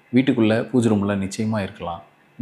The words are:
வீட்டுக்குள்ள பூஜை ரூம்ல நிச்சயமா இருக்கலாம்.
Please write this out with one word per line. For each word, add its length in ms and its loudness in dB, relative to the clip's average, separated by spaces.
வீட்டுக்குள்ள 560 2
பூஜை 220 2
ரூம்ல 380 0
நிச்சயமா 300 -4
இருக்கலாம். 420 -8